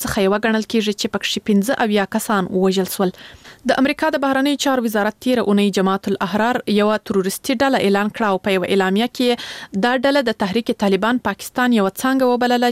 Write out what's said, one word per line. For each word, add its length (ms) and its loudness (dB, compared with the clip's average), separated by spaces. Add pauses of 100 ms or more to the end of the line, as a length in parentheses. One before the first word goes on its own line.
څخه 240 -2
یوه 220 2
ګڼل 240 0
کیږي 280 0
چې 140 -6
پکښې 260 -4 (120)
پنځه 220 2 (120)
اویا 200 0 (100)
کسان 400 -2
ووژل 400 2
سول. 180 0 (560)
د 140 2
امریکا 320 0
د 100 -2
بهرنیو 400 0
چارو 220 0
وزارت 300 -2 (100)
تیره 180 0
اونۍ 320 2
جماعت 360 0
الاحرار 460 -2 (200)
یوه 180 2 (140)
تروریستي 500 -2
ډله 240 2
اعلان 320 2
کړه 160 0
او 160 -2
په 80 2
یوه 160 -2
اعلامیه 420 2
کې 720 -2
دا 160 2
ډله 240 2
د 160 -2
تحریک 300 -2 (100)
طالبان 460 0
پاکستان 500 0
یوه 160 2
څانګه 380 2
وبلله 380 2